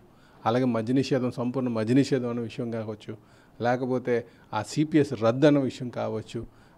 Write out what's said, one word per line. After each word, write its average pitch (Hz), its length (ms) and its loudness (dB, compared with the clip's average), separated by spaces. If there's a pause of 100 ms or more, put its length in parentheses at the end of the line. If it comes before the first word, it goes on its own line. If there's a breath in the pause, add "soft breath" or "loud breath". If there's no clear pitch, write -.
(460 soft breath)
అలాగే 120 180 2
మద్య 117 300 0
నిషేధం, 127 380 2
సంపూర్ణ 123 360 -4
మద్య 113 260 0
నిషేధం 131 360 4
అనే 120 120 -4
విషయం 117 300 -6
కావచ్చు, 110 720 -10 (200)
లేకపోతే 123 640 0 (260 soft breath)
ఆ 107 100 -2
సీపీఎస్ 147 600 0
రద్దు 127 240 4
అన్న 143 120 6
విషయం 127 300 -4
కావచ్చు, 110 560 -6 (320 soft breath)